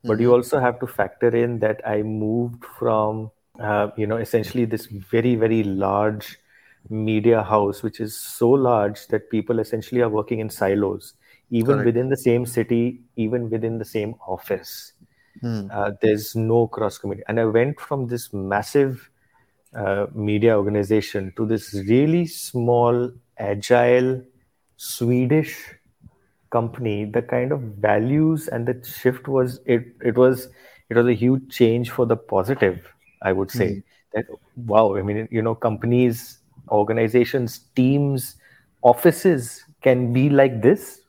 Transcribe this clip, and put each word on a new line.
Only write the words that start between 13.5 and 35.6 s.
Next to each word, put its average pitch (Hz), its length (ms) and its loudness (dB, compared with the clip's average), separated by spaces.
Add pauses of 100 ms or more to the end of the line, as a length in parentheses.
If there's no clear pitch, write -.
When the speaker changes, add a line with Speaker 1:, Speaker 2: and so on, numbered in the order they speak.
Speaker 1:
the 104 60 -8
same 107 280 -6 (140)
office. - 680 -10 (480)
Speaker 2:
Hmm. 110 300 -6
Speaker 1:
Uh, 101 200 -4 (100)
there's 107 340 0
no 113 320 2
cross 104 320 -6
community. 101 280 -8
And 113 120 -2
I 117 60 2
went 120 340 0
from 139 260 -6
this 120 260 -8
massive, 104 800 -2 (680)
uh, 101 380 -2
media 107 420 2
organization 101 800 -2
to 113 120 -4
this 110 260 -4
really 135 540 2
small, 120 840 0 (280)
agile 123 840 2 (560)
Swedish 127 800 0 (960)
company. 117 540 -2
The 110 160 -2
kind 123 300 -4
of 147 80 -2
values 117 880 0
and 117 180 -6
the 123 220 -4
shift - 400 -2
was, 131 380 0
it, 120 220 0 (160)
it 113 120 0
was, 127 320 4 (420)
it 113 60 -6
was 120 120 6
a 123 60 4
huge 127 400 0
change 120 360 2
for - 160 0
the 113 100 2
positive, 95 720 -2 (340)
I 95 120 0
would 98 180 -2
say. 107 220 -2
Speaker 2:
Hmm. 98 60 -8 (340)
Speaker 1:
That, 110 120 -4 (300)
wow, 110 400 2
I 101 60 -2
mean, 104 300 -4
you 113 100 0
know, 113 140 -2
companies, 117 840 0 (300)